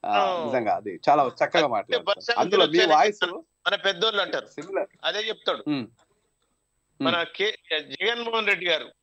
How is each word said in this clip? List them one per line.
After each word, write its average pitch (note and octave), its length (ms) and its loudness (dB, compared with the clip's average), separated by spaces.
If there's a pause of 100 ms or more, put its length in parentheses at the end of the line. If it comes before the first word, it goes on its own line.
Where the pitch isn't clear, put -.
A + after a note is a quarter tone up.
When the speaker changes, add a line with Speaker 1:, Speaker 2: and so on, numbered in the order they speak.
Speaker 1:
ఆ, G#2 140 2
Speaker 2:
ఆ. F#3 260 0
Speaker 1:
నిజంగా A#2 320 0
అది F2+ 320 -8
చాలా D3 140 6
చక్కగా B2+ 220 0
Speaker 2:
అంటే D#3 220 2
Speaker 1:
మాట్లాడుతారు. B2+ 520 -2
Speaker 2:
బస్సు A#3 140 -4
Speaker 1:
అందులో F#3 340 2
మీ D3 60 -2
Speaker 2:
వచ్చాయని F3 200 4
Speaker 1:
వాయిస్ F3+ 500 2 (240)
Speaker 2:
మన F#3 80 0
పెద్దోళ్ళు G3 480 0
అంటారు. D#3+ 240 -4
Speaker 1:
Similar. D#3+ 420 -6 (160)
Speaker 2:
అదే E3+ 140 -2
చెప్తాడు. G#3 480 -4
Speaker 1:
ఉమ్. D3 100 -2
ఉమ్. A#2+ 100 -6 (1120)
Speaker 2:
మన E3+ 220 0
కే-, E3 580 -4
జగన్మోహన్ A3 680 -2
రెడ్డి F3+ 200 0
గారు D3 260 -2 (100)